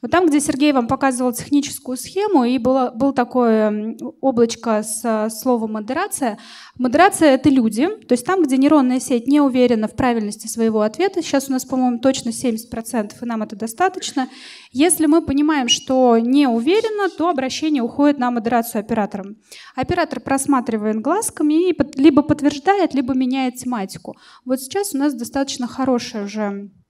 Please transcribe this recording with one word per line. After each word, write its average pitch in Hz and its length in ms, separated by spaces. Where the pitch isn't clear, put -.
Вот 240 80
там, 359 160
где 294 140
Сергей 294 320
вам 247 160
показывал 254 460
техническую 277 640
схему, 370 480
и 254 120
было, 254 380
был 277 160
такое, 240 560
м, 214 300
облачко 233 600
с, - 220
а, 220 260
словом 226 440
«модерация». 247 640
Модерация — 311 580
это 269 140
люди, 247 380
то - 260
есть 247 120
там, 370 180
где 262 120
нейронная 262 460
сеть 240 260
не 294 140
уверена 247 480
в - 60
правильности 226 520
своего 226 340
ответа, 339 400
сейчас 269 280
у - 20
нас, 254 140
по-моему, 254 340
точно 262 320
семьдесят 226 380
процентов, 226 520
и 247 40
нам 226 180
это 214 140
достаточно. 277 720
Если 311 360
мы 320 140
понимаем, 294 460
что 254 500
не 262 300
уверена, 392 640
то 339 200
обращение 277 540
уходит 285 340
на 247 140
модерацию 233 480
операторам. 202 560
Оператор 302 460
просматривает 233 800
глазками 320 680
и 339 40
под-, - 240
либо 285 240
подтверждает, 294 720
либо 269 200
меняет 254 420
тематику. 240 600
Вот 262 160
сейчас 339 320
у 277 40
нас 285 160
достаточно 247 540
хорошая 240 580
уже 202 460